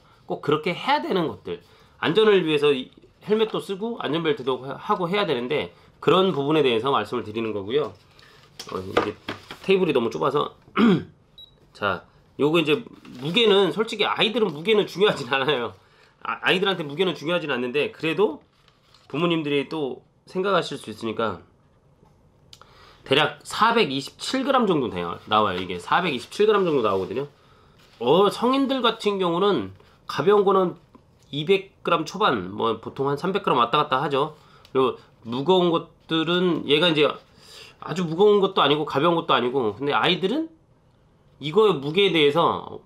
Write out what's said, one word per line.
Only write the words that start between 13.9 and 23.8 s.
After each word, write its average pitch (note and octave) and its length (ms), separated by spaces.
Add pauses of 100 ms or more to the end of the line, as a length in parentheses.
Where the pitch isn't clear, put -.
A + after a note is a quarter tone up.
아이들은 G3 440
무게는 F3 380
중요하진 D#3+ 460
않아요. C3 420 (480)
아, A2+ 200
아이들한테 F3 420
무게는 D3+ 300
중요하진 D#3+ 360
않는데 B2 420
그래도 G3 500 (680)
부모님들이 D3+ 600
또 D3 340 (240)
생각하실 F#3 520
수 - 120
있으니까 G#2+ 500 (1600)
대략 D3 380
사백이십칠 G#3+ 1000